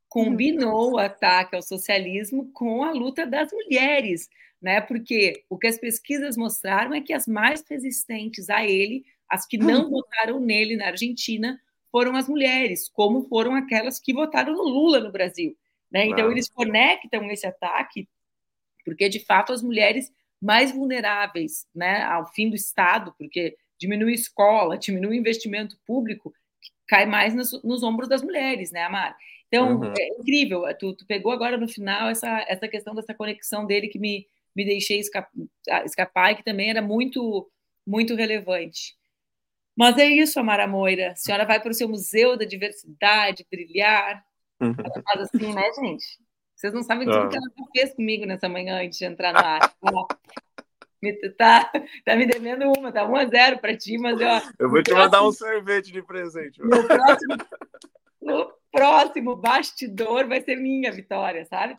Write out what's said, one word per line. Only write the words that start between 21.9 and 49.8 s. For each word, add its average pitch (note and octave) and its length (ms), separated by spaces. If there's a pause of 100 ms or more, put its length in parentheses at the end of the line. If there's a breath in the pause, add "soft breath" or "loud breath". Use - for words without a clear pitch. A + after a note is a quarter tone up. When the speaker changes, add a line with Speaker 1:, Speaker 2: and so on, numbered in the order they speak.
Speaker 1:
ao E3+ 280
fim A3 160
do A3 80
Estado, F#3+ 640
porque D#3+ 380 (220 soft breath)
diminui G#3+ 360
escola, G#3 640
diminui G3 380
investimento A3 600 (100)
público, A3+ 460 (280)
que - 100 (160)
cai G#3 200
mais G#3 280
nos, B3 280
nos A#3 200
ombros A#3 260
das C4 140
mulheres, C4 500
né, E3+ 100
Amara? F3+ 320 (340 loud breath)
Então, B3 320
Speaker 2:
Uhum. G#3 180
Speaker 1:
é E3 100
incrível, A3+ 580
é, F#3 80
tu, F#3+ 200
tu - 120
pegou G3+ 260
agora A#3+ 240
no A#3 120
final G#3 400
essa, A3+ 380
essa F#3+ 220
questão G#3 260
dessa A3 200
conexão G#3+ 520
dele G3+ 220
que G#3 100
me, G3+ 280 (280)
me G3+ 100
deixei G3+ 360
esca-, G3+ 280 (400)
a-, - 160
escapar F#3 480
e G#3+ 40
que - 80
também G#3 260
era A3 100
muito, A3+ 680 (360)
muito A3+ 280
relevante. F#3+ 800 (800)
Mas A#3+ 220
é C#4+ 80
isso, D4+ 320
Amara G#3 280
Moira. F#3 460
A F3+ 40
senhora G#3 300
vai G#3+ 140
pro A3+ 120
seu A3+ 160
Museu A3 480
da A3 80
Diversidade G3+ 1040
brilhar. G3+ 720 (380)
Speaker 2:
Uhum. A#2+ 180
Speaker 1:
Ela - 240
faz - 200
assim, G#3+ 320
né, G3 180
gente? - 460 (360)
Vocês G3+ 200
não A#3+ 80
sabem A#3+ 240
tudo A3 100
Speaker 2:
Ah. G3+ 120
Speaker 1:
que F#3+ 80
ela C4 100 (100)
já C4+ 80 (100)
fez C4+ 200
comigo G#3+ 320
nessa F#3 200
manhã F#3 380
antes F3 140
de F3+ 80
entrar F3 260
no - 60
ar. D#3+ 420